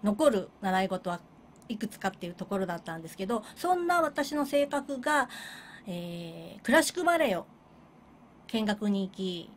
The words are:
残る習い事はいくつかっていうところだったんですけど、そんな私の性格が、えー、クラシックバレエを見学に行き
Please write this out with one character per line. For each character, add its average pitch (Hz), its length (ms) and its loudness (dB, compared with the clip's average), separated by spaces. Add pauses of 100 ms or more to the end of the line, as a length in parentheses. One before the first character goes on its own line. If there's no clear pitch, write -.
残 208 260 4
る 196 200 0 (120)
習 185 220 2
い 190 60 0
事 185 200 -4
は 175 120 -6 (480)
い 214 80 -4
く 208 100 -4
つ - 120 -12
か 196 100 0
っ - 20 -10
て - 160 -10
い 170 40 -8
う - 20 -12
と 185 120 -8
こ 196 120 -2
ろ 190 80 0
だ 175 100 -4
っ 160 60 -8
た 165 160 -8
ん 165 40 -12
で 165 60 -12
す - 80 -16
け 190 120 -6
ど、 240 160 -2 (120)
そ 359 200 2
ん 349 120 0
な 349 140 4
私 294 320 0
の 294 120 2
性 285 220 2
格 277 320 -4
が、 302 300 2 (580)
え 170 720 -10
ー、 - 20 -20
ク - 100 0
ラ 311 120 8
シ - 80 0
ッ - 40 -8
ク 359 80 -2
バ 339 140 4
レ 294 140 4
エ 180 40 2
を - 120 -4 (1000)
見 220 180 0
学 208 240 0
に 196 180 2
行 190 60 -10
き 180 440 -6